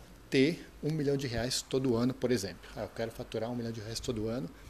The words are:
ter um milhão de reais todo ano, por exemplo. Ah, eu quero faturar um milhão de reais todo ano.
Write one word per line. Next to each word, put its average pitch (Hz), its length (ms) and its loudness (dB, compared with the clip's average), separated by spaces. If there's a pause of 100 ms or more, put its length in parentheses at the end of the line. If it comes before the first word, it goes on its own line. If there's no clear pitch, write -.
(300)
ter 147 360 6 (160)
um 151 80 0
milhão 143 260 2
de 139 120 -2
reais 117 340 0
todo 131 320 2
ano, 123 180 4
por 123 200 0
exemplo. 95 420 0
Ah, 120 80 -6
eu 95 60 -4
quero 113 240 -4
faturar 117 380 -4
um 123 40 -4
milhão 117 160 -4
de 113 100 -8
reais 113 200 -8
todo 110 260 -2
ano. 127 240 -2 (200)